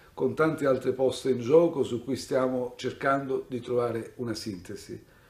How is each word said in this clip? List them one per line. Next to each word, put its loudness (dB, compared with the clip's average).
con -2
tante 2
altre 2
poste 2
in 0
gioco 4
su -4
cui -4
stiamo -2
cercando -2
di -6
trovare -2
una -4
sintesi. -10